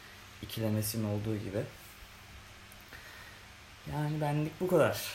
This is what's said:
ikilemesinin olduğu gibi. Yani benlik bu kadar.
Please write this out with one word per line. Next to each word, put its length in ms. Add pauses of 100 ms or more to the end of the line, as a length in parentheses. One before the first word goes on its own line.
(420)
ikilemesinin 640
olduğu 320
gibi. 200 (2250)
Yani 280
benlik 400
bu 60
kadar. 340 (140)